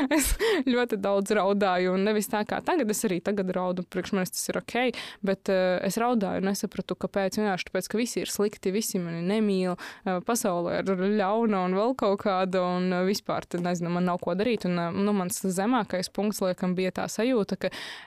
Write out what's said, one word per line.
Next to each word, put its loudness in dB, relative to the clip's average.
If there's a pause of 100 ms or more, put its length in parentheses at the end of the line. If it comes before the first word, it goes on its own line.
Es 2 (320)
ļoti 2
daudz 0
raudāju, 4
un 2
nevis 0
tā 0
kā -4
tagad, 2
es -2
arī 0
tagad -2
raudu, -2
priekš -6
manis 0
tas -6
ir -4
ok, -10 (480)
bet, -2
eh, 2
es -2
raudāju 0
un -2
nesapratu, -4
kāpēc. -2
Vienkārši 0
tāpēc, -4
ka 0
visi -2
ir -6
slikti, -2
visi -2
mani -4
nemīl, 2 (320)
eh, 0
pasaule 0
ir -2 (340)
ļauna 2
un 2
vēl 2
kaut 2
kāda, 2 (140)
un, 0
eh, 0
vispār -2
tad, -4
nezinu, -2
man 2
nav 0
ko -2
darīt, 0
un, 0
eh, -2
nu, 2
mans -2
zemākais 0
punkts, -2
laikam, 0
bija 0
tā -4
sajūta, 2
ka -2 (360)